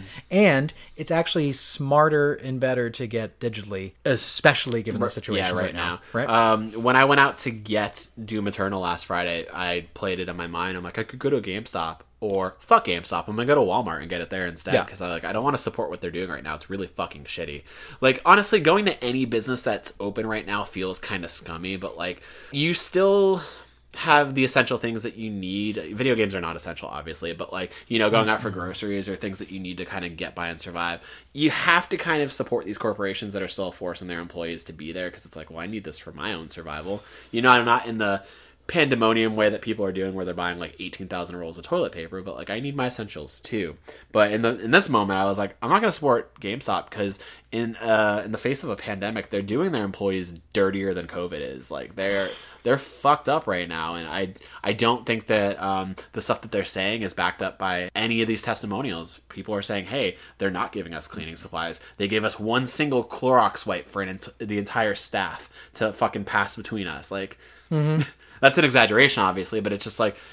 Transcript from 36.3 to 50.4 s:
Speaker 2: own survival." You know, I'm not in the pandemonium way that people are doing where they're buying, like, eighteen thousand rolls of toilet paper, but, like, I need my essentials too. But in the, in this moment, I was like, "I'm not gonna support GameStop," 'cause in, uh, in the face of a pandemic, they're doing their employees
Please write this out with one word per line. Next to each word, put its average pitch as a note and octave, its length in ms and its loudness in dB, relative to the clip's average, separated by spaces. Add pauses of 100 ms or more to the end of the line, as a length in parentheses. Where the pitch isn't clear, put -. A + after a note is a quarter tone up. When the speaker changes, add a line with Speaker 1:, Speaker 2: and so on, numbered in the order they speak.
Speaker 2:
own D#2+ 160 -10
survival." D#2+ 540 -8 (280)
You A#2 100 0
know, B2+ 80 8
I'm B2 160 8
not A#2+ 220 4
in A2+ 100 -4
the G2+ 240 2 (460)
pandemonium A2+ 680 4
way G#2+ 140 4
that G2+ 120 -2
people G#2 220 -4
are F#2+ 80 0
doing F#2+ 220 -4
where F#2+ 100 -4
they're F2+ 100 -4
buying, F2 260 -4
like, E2 200 -8
eighteen F#2 280 -10
thousand F2 280 -6
rolls E2+ 220 -10
of E2+ 80 -14
toilet E3+ 260 0
paper, E2+ 300 -10
but, F#2 140 -10
like, C#2+ 140 -10
I G#2+ 120 -4
need C#3+ 140 -6
my C3 120 -2
essentials G2 540 -10
too. F2+ 340 -4 (380)
But G#2 180 8
in A2 120 2
the, A#2 160 2
in A2+ 120 -4
this F#3+ 160 8
moment, G2+ 320 4
I G2 60 4
was G2 120 2
like, G2+ 240 -4
"I'm A#2 80 -2
not F#3+ 120 4
gonna A3 100 2
support - 480 0
GameStop," G2+ 500 -4
'cause G2+ 300 -4 (320)
in, A2+ 260 -2
uh, G#2+ 460 4
in G#2 80 -8
the G#2+ 60 -4
face B2+ 260 -2
of D#3 60 -6
a G2+ 80 -4
pandemic, G2+ 520 -6
they're G2+ 120 0
doing C3+ 320 0
their A2+ 100 0
employees F#2+ 520 -2 (180)